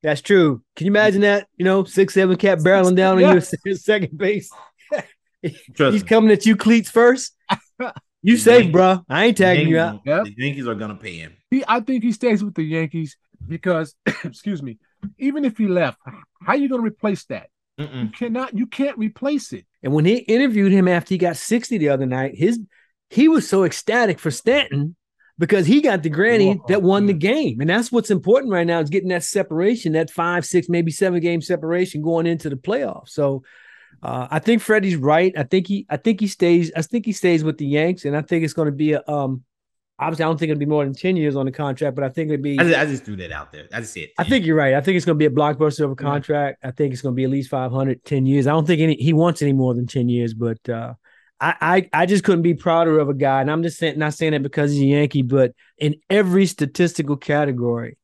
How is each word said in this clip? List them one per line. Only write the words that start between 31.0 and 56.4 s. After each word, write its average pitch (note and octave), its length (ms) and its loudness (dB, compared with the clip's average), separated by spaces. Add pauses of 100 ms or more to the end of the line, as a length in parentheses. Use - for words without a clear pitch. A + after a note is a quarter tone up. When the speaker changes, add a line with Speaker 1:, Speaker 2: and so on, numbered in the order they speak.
Speaker 1:
game E3+ 220 -2
separation E3+ 600 -4
going E3 240 -2
into E3 240 -4
the C#3 60 -6
playoffs. A3 540 -8
So, C#3 340 -2 (580)
uh, B2+ 280 -8
I D#3 100 -2
think A3+ 220 0
Freddie's G3 360 0
right. D#3 400 2
I D3 60 -4
think F#3 240 0
he, G3 220 -4
I D3+ 60 -4
think A3 240 -2
he G#3+ 80 -2
stays, E3+ 480 2
I E3 60 -4
think A#3 240 -6
he A3 80 -4
stays E3+ 280 0
with D#3 160 -4
the D3 80 -6
Yanks. D#3 380 -2
And C#3+ 140 -4
I D3+ 40 -4
think E3 220 -2
it's D#3 80 -4
gonna D3+ 200 -2
be D3+ 220 -2
a, C#3+ 140 -4
um, C3+ 360 -4 (540)
obviously, D#3+ 280 -4
I - 20 0
don't D#3+ 100 -2
think D#3+ 140 -4
it'll D3+ 80 -2
be C#3+ 60 -4
more D3+ 180 0
than C#3 100 -4
ten F#3 220 -2
years D3 220 -2
on C3+ 80 -2
the C3 80 -6
contract, C#3 420 -6
but C#3 80 -4
I C3+ 60 -4
think D#3 200 -6
it'll C#3+ 140 -4
be C#3+ 160 -4
Speaker 3:
I E3+ 40 6
just, E3 160 4
I D3+ 60 2
just C3+ 200 -6
threw G#2 120 -12
that F2 140 -12
out D2+ 220 -14
there. D2+ 180 -20
I A2+ 80 -10
just A2+ 140 -14
said D#2+ 240 -12
Speaker 1:
I E3 60 -2
Speaker 3:
ten. D#3+ 60 -4
Speaker 1:
think A3+ 160 2
you're D#3+ 120 2
right. C#3 160 2
I C#3 80 2
think F#3 160 0
it's E3+ 80 -2
gonna E3 140 0
be D3+ 80 4
a - 20 4
blockbuster D3 560 0
of C#3 60 -4
a C3 60 -8
Speaker 2:
Yeah. D3 120 -4
Speaker 1:
contract. C#3+ 560 -4
I C3 60 -8
think C#3 200 -2
it's B2+ 100 -10
gonna C3 140 -4
be C3 80 -2
at C3 60 -2
least C3+ 200 -4
five B2+ 220 -4
hundred, C3+ 320 -4
ten C3+ 220 -2
years. C3+ 200 2
I C#3+ 60 2
don't D#3 160 0
think E3 140 2
any, D#3+ 140 2
he D#3 180 0
wants E3 280 2
any C#3+ 120 0
more B2+ 200 0
than B2 140 -4
ten B2 220 -2
years, A#2+ 240 -2
but, A2+ 340 -6
uh, A#2 280 -8 (440)
I, D3+ 160 0 (380)
I, D#3 80 2
I F3+ 40 4
just F#3+ 200 0
couldn't F3+ 160 2
be E3 140 2
prouder E3 440 2
of D3 80 0
a C#3+ 60 -2
guy. C3+ 260 0
And C3+ 100 -2
I'm D#3+ 140 -2
just E3 140 -6
saying, D3+ 220 -4
not D3+ 160 -2
saying D#3+ 180 -2
that C#3 100 -2
because C#3+ 300 -2
he's C#3+ 80 0
a C#3 40 2
Yankee, C#3+ 360 2
but B2+ 320 2 (240)
in D3+ 180 -2 (140)
every F#3+ 380 2